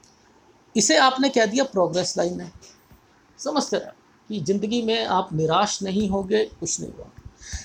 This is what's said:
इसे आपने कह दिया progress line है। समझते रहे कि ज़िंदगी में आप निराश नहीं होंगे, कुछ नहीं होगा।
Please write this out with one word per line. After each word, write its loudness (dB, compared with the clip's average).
इसे 4
आपने 4
कह 4
दिया 0
progress 0
line -2
है। -14
समझते -2
रहे -10
कि -6
ज़िंदगी 0
में 0
आप 0
निराश 2
नहीं 0
होंगे, 0
कुछ -8
नहीं -10
होगा। -18